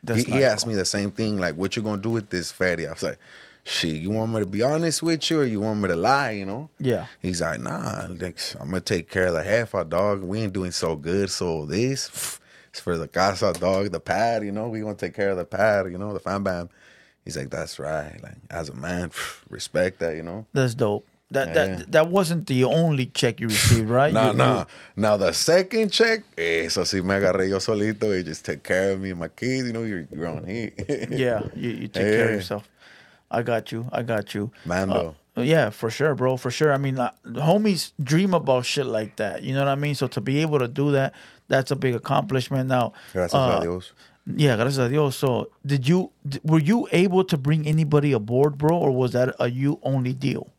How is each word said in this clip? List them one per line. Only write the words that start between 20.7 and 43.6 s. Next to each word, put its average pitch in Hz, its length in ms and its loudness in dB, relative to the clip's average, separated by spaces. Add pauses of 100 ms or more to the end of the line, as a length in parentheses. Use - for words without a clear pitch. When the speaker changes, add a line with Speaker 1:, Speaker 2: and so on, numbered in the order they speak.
Speaker 1:
dope. 104 320 -2 (240)
That, 135 160 0
Speaker 2:
Yeah. - 60 -8
Speaker 1:
that, 98 400 -2
that 160 160 6
wasn't 175 360 0
the 127 200 2
only 143 420 2
check 117 320 0
you 113 80 -2
received, 110 420 4
right? 131 240 4
Speaker 2:
Nah, 110 180 4
Speaker 1:
You, 107 60 0
Speaker 2:
nah. 123 220 4
Speaker 1:
you 87 60 -4 (320)
Speaker 2:
Now, 104 200 4
the 95 160 4
second 190 580 4
check, 226 300 2 (160)
eso 127 460 0
sí 92 200 0
me 98 120 2
agarré 95 340 2
yo 98 80 0
solito. 104 580 0
He 90 60 0
just 78 240 -8
took 76 160 -6
care 95 300 0
of 95 100 -2
me 95 80 -6
and 90 100 -8
my 82 100 -6
kids. 127 360 -4
You 117 80 -6
know, 113 80 -6
you're 104 220 -6
grown. 78 420 -8
He 107 320 -6
<laughs> 110 320 -6
Speaker 1:
Yeah, 120 320 0 (140)
you, - 160 -6
you - 160 -8
take 92 180 -2
care 107 200 4
of 117 40 2
Speaker 2:
Yeah. 110 60 0
Speaker 1:
yourself. 101 340 -6 (640)
I 117 100 0
got 117 300 -2
you. 117 200 -6
I - 120 -2
got 113 320 -4
you. 104 160 -4 (120)
Speaker 2:
Mando. 87 520 0 (200)
Speaker 1:
Uh, 117 60 -2
yeah, 135 300 4
for 113 180 -4
sure, 147 240 0
bro. 127 240 0
For 127 140 -4
sure. 151 200 2
I 135 60 2
mean, 135 220 -2
uh, 120 100 0 (160)
homies 165 680 2 (100)
dream 175 320 4
about 131 300 2
shit 143 200 -2
like 110 300 -2
that. 98 260 -4
You 131 140 -4
know 139 60 0
what 139 80 2
I 139 60 2
mean? 147 200 -2
So 135 140 -2
to 120 120 -6
be 131 200 0
able 151 180 2
to 123 80 0
do 139 240 0
that, 139 240 0 (320)
that's 131 240 2
a 139 40 0
big 127 200 0
accomplishment. 131 720 -2
Now, 123 240 2 (180)
Speaker 2:
Gracias 90 220 0
a 139 40 6
Speaker 1:
uh, 120 220 4
Speaker 2:
Dios. 90 320 -4 (360)